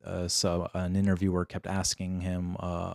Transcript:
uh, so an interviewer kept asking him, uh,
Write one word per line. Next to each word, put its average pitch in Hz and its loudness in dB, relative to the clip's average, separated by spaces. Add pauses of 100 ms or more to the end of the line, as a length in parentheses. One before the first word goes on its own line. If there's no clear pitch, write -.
uh, 90 -4
so 87 0
an 92 0
interviewer 95 4
kept - -6
asking 92 -2
him, 90 -2
uh, 87 -4